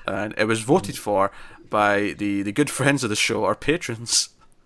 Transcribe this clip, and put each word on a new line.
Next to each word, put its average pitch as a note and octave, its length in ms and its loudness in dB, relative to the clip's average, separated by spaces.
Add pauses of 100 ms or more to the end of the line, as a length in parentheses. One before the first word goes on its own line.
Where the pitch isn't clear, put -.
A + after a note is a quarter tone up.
and G2+ 320 -4
it G#2+ 80 2
was A2 180 0
voted C#3+ 340 2
for G2 340 2 (380)
by G#2 480 2
the, G2+ 240 0
the G#2 100 -4
good C#3 180 0
friends C3+ 360 0
of G#2 40 0
the G#2 60 0
show, G#2+ 300 0
our G2+ 100 2
patrons, A#2 760 -2 (360)